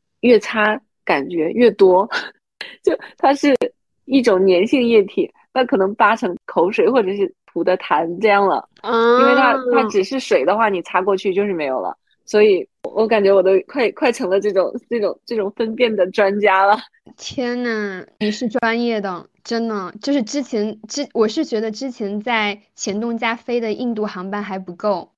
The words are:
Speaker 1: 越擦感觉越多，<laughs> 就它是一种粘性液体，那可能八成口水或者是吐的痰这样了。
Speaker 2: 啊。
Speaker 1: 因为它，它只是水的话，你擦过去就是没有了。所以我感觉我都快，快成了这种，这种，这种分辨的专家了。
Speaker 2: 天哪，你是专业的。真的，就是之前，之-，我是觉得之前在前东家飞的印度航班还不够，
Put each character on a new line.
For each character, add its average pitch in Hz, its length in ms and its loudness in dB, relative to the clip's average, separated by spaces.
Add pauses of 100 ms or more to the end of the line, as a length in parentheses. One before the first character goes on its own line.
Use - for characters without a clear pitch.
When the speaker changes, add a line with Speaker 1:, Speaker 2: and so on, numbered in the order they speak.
(220)
Speaker 1:
越 233 180 6
擦 214 400 -2 (260)
感 165 240 0
觉 165 220 -2
越 226 200 4
多， 185 360 6 (400)
<laughs> - 360 -20
就 - 140 0 (200)
它 277 160 4
是 277 220 2 (500)
一 262 160 2
种 196 240 4
粘 185 220 4
性 254 180 2
液 226 180 6
体， - 280 -2 (220)
那 262 120 2
可 247 120 0
能 190 180 0
八 220 200 4
成 185 200 -4 (100)
口 175 260 0
水 196 180 2
或 254 120 2
者 190 140 -2
是 202 180 -2 (120)
吐 170 180 -6
的 180 140 0
痰 165 280 0 (160)
这 220 60 2
样 202 180 4
了。 151 220 -2 (140)
Speaker 2:
啊。 233 400 2
Speaker 1:
因 269 40 6
为 277 100 4
它， 262 220 4 (140)
它 233 180 2
只 202 140 0
是 262 160 -4
水 185 240 2
的 185 140 2
话， 226 100 2
你 185 140 -2
擦 185 200 -2
过 196 140 0
去 190 180 -4
就 202 120 0
是 202 80 -4
没 156 120 -4
有 131 140 -4
了。 92 180 -8 (280)
所 208 180 2
以 190 240 2 (160)
我 214 240 -2
感 214 160 2
觉 196 100 4
我 196 80 4
都 190 100 4 (160)
快， 254 240 -2
快 262 200 -2
成 233 180 -4
了 190 100 2
这 208 120 -2
种， 180 220 0 (160)
这 233 100 -2
种， 196 260 -4
这 240 100 -8
种 202 160 -4
分 226 220 -6
辨 233 220 0
的 185 160 2
专 202 280 0
家 196 260 2
了。 208 120 4 (400)
Speaker 2:
天 247 460 -6
哪， 208 420 -6 (140)
你 214 100 -2
是 220 200 -4
专 233 320 -2
业 233 180 -2
的。 190 260 -8 (200)
真 233 220 -4
的， 202 340 -6
就 277 100 -4
是 277 120 0
之 277 180 -6
前， 214 480 -6
之-， 285 240 -8
我 427 140 2
是 320 180 -2
觉 220 160 -4
得 226 80 -4
之 247 220 -10
前 208 280 -6
在 208 400 -4 (140)
前 208 260 -6
东 233 160 -6
家 226 200 -4
飞 240 260 -4
的 220 100 -4
印 240 220 -4
度 214 100 -4
航 190 280 -10
班 208 100 -6
还 190 160 -8
不 185 160 -12
够， 175 440 -4